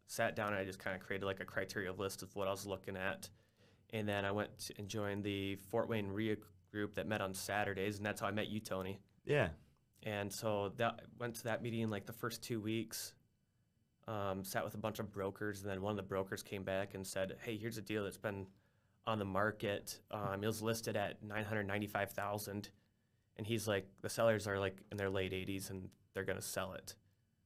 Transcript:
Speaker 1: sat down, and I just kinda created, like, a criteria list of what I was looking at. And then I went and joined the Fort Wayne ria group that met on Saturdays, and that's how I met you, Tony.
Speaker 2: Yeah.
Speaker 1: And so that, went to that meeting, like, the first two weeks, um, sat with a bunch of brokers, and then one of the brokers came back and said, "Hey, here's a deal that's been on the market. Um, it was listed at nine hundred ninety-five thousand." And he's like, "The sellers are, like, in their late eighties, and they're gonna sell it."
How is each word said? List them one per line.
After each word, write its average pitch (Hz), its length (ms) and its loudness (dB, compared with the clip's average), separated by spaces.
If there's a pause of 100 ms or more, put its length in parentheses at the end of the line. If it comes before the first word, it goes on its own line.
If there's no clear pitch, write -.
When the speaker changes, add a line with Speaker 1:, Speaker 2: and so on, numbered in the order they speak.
Speaker 1:
sat 113 300 2
down, 104 160 2
and 95 80 4
I 98 40 2
just 98 180 -4
kinda 92 160 -2
created, 196 280 -2
like, 196 140 0
a 185 40 -6
criteria 104 480 -2
list 98 300 -2
of 95 140 -12
what 98 120 2
I - 20 6
was 98 160 -2
looking 95 300 -4
at. 92 320 -2 (640)
And 110 180 0
then 101 160 2
I 98 80 2
went - 460 -2
and 101 100 -6
joined 101 360 0
the 98 320 0
Fort - 320 0
Wayne 107 200 2
ria 107 280 2 (340)
group 104 240 -2
that 95 120 0
met 101 160 2
on 95 120 0
Saturdays, 101 600 2
and 104 100 -4
that's 104 140 0
how 110 60 2
I 98 60 2
met 104 160 0
you, 107 120 -2
Tony. 95 400 -2 (240)
Speaker 2:
Yeah. 131 260 4 (520)
Speaker 1:
And 101 300 -2
so 101 440 2
that, 117 260 0 (160)
went 120 180 -4
to - 80 -8
that 110 180 0
meeting, 113 280 0
like, 101 160 -2
the 120 60 -8
first - 300 -4
two 117 180 -2
weeks, 110 540 -2 (920)
um, 98 380 0
sat 104 200 0
with 98 100 -4
a 104 40 -6
bunch 110 200 0
of 104 120 -4
brokers, 98 520 -2
and 101 80 -2
then 95 120 0
one 104 100 2
of 104 40 2
the 98 60 0
brokers 95 400 0
came 98 220 -6
back 98 300 0
and 95 120 -4
said, 95 340 -2
"Hey, 113 160 -2
here's 113 220 -4
a 104 40 -6
deal 107 220 0
that's 92 140 -4
been 98 280 -2 (600)
on 113 120 2
the 101 60 2
market. 101 760 2 (120)
Um, 101 340 0
it - 20 2
was 104 160 2
listed 113 340 2
at 101 260 0
nine 107 220 -2
hundred 104 220 2
ninety-five 101 460 2
thousand." 101 580 -2 (680)
And 107 100 -4
he's 110 220 0
like, 98 200 4 (140)
"The 107 60 -4
sellers 110 380 6
are, 98 120 4
like, 95 200 2 (120)
in 101 60 -4
their 98 140 2
late 92 220 2
eighties, 95 380 -2
and 95 200 -6 (220)
they're 95 120 -2
gonna 95 180 0
sell 92 320 -2
it." - 200 -12 (520)